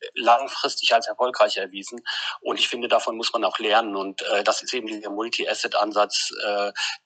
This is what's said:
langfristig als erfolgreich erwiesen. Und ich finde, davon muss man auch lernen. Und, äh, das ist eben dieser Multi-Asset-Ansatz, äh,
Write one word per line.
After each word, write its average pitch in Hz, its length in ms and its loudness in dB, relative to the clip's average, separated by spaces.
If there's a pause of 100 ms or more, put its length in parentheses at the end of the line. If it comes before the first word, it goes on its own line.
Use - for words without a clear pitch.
(140)
langfristig 120 800 2
als 117 140 4
erfolgreich 127 500 2
erwiesen. 98 440 -8 (400)
Und - 180 -4
ich - 80 4
finde, 120 200 -4
davon 117 300 2
muss 117 160 -2
man - 100 0
auch 92 140 0
lernen. 110 380 2
Und, 98 260 -6
äh, 101 220 0
das 104 180 2
ist - 140 -8
eben 117 100 -4
dieser 107 240 -8
Multi-Asset-Ansatz, 107 840 -2
äh, 101 760 0 (340)